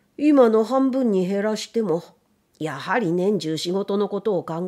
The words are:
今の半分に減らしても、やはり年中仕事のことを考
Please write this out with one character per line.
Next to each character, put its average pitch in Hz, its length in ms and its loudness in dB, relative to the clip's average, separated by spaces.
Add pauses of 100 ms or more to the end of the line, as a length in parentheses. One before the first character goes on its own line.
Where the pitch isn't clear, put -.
(180)
今 277 320 6
の 220 160 4
半 269 260 0
分 254 180 0
に 185 160 2
減 196 180 -2
ら 214 120 -2
し - 160 -12
て 233 100 -2
も、 170 220 -2 (560)
や 151 180 -6
は 185 220 -2
り 175 140 0
年 185 260 0
中 156 180 -4
仕 175 140 -6
事 196 260 -4
の 202 120 -2
こ 202 100 -6
と 196 180 -2
を 156 60 -4
考 170 240 -6